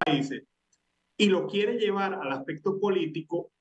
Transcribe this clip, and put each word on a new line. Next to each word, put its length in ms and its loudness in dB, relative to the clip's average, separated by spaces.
países 400 0
y 100 6
lo 180 4
quiere 320 0
llevar 380 0
al 160 -6
aspecto 480 -4
político, 800 -2